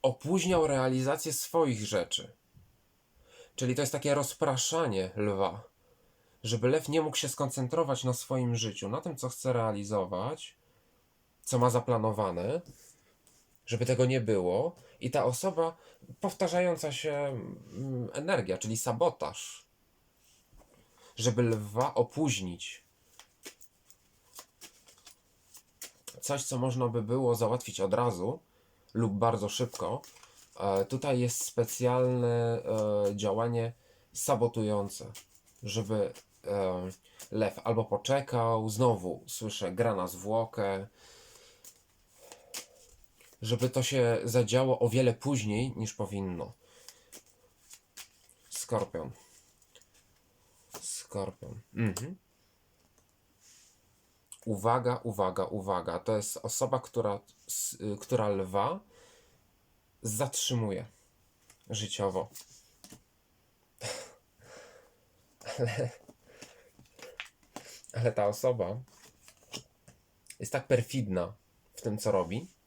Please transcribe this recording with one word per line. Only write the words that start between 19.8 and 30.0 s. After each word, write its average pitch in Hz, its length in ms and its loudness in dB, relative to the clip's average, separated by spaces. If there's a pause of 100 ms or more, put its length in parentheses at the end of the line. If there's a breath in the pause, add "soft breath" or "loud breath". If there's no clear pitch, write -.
żeby 117 280 2
lwa 113 500 2
opóźnić. 104 920 -2 (3500)
Coś, 139 180 0
co 131 140 -4
można 123 300 2
by 117 140 0
było 120 340 4
załatwić 113 440 0
od 95 140 4
razu 113 460 2 (540 soft breath)
lub 110 200 2
bardzo 104 360 2
szybko, 117 520 -2 (580 loud breath)